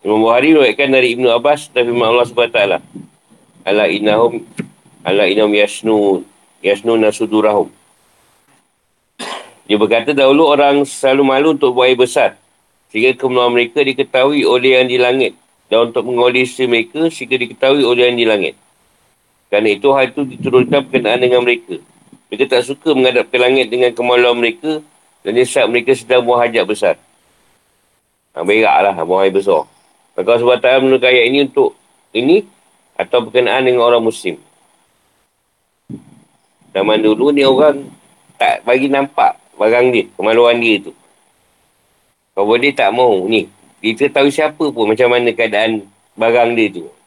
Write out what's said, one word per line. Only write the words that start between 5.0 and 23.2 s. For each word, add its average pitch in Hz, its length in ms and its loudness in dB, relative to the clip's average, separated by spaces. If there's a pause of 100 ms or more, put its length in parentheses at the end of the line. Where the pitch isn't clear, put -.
ala 101 160 0
innahum 104 320 0
yasnu, 104 720 0 (320)
yasnuna 107 560 0
sudurahum." 107 560 0 (2000)
Dia 104 120 0
berkata, 113 320 0
"Dahulu 139 400 2
orang 143 320 2
selalu 139 400 0
malu 135 320 2
untuk 135 200 -2
buang 127 120 2
air 127 80 4
besar, 123 400 0 (560)
sehingga 123 240 0
kemeluhan 123 400 -2
mereka 120 320 0
diketahui 135 560 0
oleh 127 400 2
yang 127 80 -2
di 123 80 -2
langit. 123 340 0 (380)
Dan 117 200 2
untuk 117 160 -4
mengoli 123 360 0
isteri 127 240 -4
mereka, 120 400 -2
sehingga 127 320 -6
diketahui 131 480 0
oleh 123 240 2
yang 120 80 -4
di 117 80 0
langit. 98 280 -2 (920)
Kerana 104 240 0
itu, 104 240 -2
hal 131 160 0
itu 143 160 -6
diturunkan 131 600 0
berkenaan 123 360 -2
dengan 123 200 2
mereka. 117 360 -4 (480)
Mereka 131 240 -4
tak 123 160 -2
suka 139 240 -6
menghadap 127 400 0